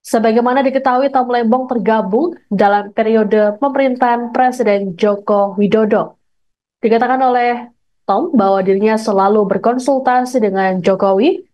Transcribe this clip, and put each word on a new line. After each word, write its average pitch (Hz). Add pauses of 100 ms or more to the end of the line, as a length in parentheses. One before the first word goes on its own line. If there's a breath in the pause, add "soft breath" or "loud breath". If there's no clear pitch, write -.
Sebagaimana 240
diketahui, 269
Tom 254
Lembong 240
tergabung 220 (160)
dalam 202
periode 214
pemerintahan 247
Presiden 214
Joko 202
Widodo. 208 (640)
Dikatakan 240
oleh 240 (400)
Tom 269
bahwa 196
dirinya 202
selalu 208
berkonsultasi 254
dengan 190
Jokowi 196